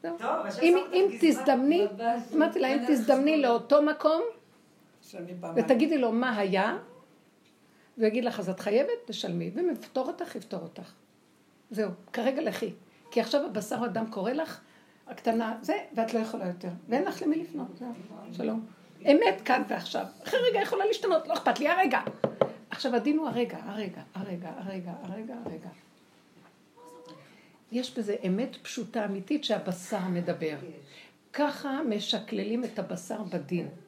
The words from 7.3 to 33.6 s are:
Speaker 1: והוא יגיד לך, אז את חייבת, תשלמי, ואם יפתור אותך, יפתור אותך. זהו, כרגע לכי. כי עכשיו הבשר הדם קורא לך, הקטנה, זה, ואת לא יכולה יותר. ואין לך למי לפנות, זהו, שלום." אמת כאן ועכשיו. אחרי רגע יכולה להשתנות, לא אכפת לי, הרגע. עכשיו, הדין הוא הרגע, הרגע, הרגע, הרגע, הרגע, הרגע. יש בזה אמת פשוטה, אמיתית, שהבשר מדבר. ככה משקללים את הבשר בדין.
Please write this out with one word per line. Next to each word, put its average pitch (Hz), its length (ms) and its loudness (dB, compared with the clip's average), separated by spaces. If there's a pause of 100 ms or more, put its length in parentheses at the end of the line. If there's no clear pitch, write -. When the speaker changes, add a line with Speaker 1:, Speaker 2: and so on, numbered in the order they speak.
Speaker 1:
והוא 220 120 4
יגיד 233 160 0
לך, 233 140 -2
אז 180 100 -4
את 185 120 -4
חייבת, 226 300 2 (160)
תשלמי, 175 480 -4
ואם 339 180 0
יפתור 262 340 -4
אותך, 339 300 -8
יפתור 185 240 -8
אותך. 175 320 -16 (800)
זהו, 208 200 -2 (220)
כרגע 262 300 0
לכי. 202 300 -4 (380)
כי 233 100 2
עכשיו 285 260 2
הבשר 226 380 -4
הדם 226 260 -2
קורא 208 220 -2
לך, 311 280 -4 (460)
הקטנה, 226 560 -2
זה, 403 140 0 (180)
ואת 226 200 0
לא 226 40 4
יכולה 214 280 -2
יותר. 175 220 -6 (200)
ואין 269 160 2
לך 403 180 -4
למי 311 140 2
לפנות, 277 420 -6
זהו, 240 100 -10 (440)
שלום." 226 340 -2 (380)
אמת 349 400 8
כאן 262 240 4
ועכשיו. - 360 -4 (180)
אחרי - 180 2 (100)
רגע 415 100 2
יכולה 392 260 0
להשתנות, 370 420 2
לא 320 60 2
אכפת - 260 2
לי, 294 80 2
הרגע. 339 320 4 (680)
עכשיו, 247 260 -2
הדין 294 220 2
הוא 311 100 -2
הרגע, 240 360 -2
הרגע, 202 380 -8 (120)
הרגע, 180 420 -8
הרגע, 185 360 -8 (100)
הרגע, 220 320 -10 (120)
הרגע. 160 220 -10 (2000)
יש 247 260 -4
בזה 202 180 -2 (100)
אמת 214 360 -2
פשוטה, - 420 -6
אמיתית, 196 400 -2
שהבשר 190 640 -2
מדבר. 165 480 -2 (760)
ככה 285 560 -2
משקללים 214 760 -2
את 220 140 -6
הבשר - 440 -6
בדין. 170 460 -4 (200)